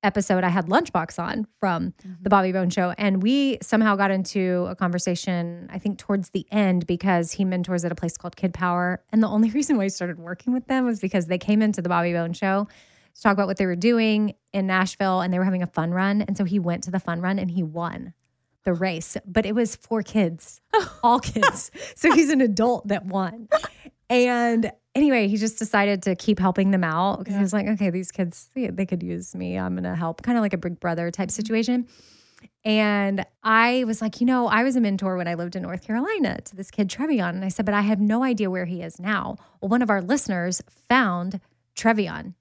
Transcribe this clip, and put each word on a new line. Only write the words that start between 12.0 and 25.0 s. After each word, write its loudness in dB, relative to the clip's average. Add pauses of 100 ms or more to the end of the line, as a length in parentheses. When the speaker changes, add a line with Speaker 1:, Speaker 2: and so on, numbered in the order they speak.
Speaker 1:
Bones -2
Show 0 (480)
to -20
talk 6
about 2
what -4
they 2
were 0
doing 2 (180)
in -2
Nashville, 0
and -2
they 0
were 2
having 0
a -4
fun -2
run. 2
And -2
so 0
he 0
went -2
to -8
the -2
fun -4
run 0
and -2
he -2
won -8 (520)
the 2
race, -2 (100)
but 0
it -2
was 0
for -4
kids, -2 (220)
Speaker 2:
<laughs> -10
Speaker 1:
all 6
kids. 0 (240)
So 4
he's 6
an 4
adult 2
that -2
won. -4 (640)
And 2 (240)
anyway, 4